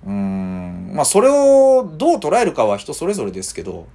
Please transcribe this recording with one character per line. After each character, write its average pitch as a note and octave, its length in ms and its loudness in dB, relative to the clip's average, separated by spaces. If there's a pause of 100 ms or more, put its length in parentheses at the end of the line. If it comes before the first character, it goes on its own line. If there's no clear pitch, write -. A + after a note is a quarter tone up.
う G2 40 -10
ん。 F#2 840 -6
ま D3 80 -2
あ、 - 20 2
そ F#3+ 160 2
れ B3+ 80 4
を C4+ 680 4
ど D#4 180 2
う - 20 -2
捉 D#3 220 -2
え A#3+ 60 2
る F#3+ 100 -2
か A#2+ 100 2
は G2+ 140 0
人 G2 160 -12
そ - 120 -6
れ G3+ 60 -2
ぞ F#3 120 -4
れ G2 80 -6
で F#2+ 100 -10
す - 120 -10
け - 100 -10
ど F2 300 -12